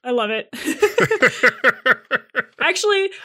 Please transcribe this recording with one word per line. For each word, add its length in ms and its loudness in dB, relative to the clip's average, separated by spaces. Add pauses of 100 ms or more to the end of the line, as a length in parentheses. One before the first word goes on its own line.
I 80 -8
love 200 0
it. 220 -6
<laughs> 2000 0
Actually, 500 0 (140)